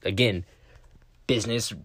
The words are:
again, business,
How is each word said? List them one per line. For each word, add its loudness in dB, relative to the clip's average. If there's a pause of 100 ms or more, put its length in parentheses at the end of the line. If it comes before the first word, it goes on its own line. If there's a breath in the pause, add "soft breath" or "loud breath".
again, 2 (840 soft breath)
business, 0 (120)